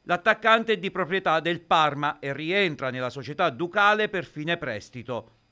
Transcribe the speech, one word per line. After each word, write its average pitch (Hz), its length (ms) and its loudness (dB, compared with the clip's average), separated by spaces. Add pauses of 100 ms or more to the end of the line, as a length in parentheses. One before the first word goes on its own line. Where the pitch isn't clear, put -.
L'attaccante 220 720 2
è 208 60 0
di 180 120 -6
proprietà 180 480 0
del 165 220 -2
Parma 147 580 2
e 139 140 -6
rientra 156 580 -2
nella 127 180 -4
società 147 420 -2
ducale 202 580 2
per 185 160 -4
fine 156 320 -4
prestito. 120 800 -8 (180)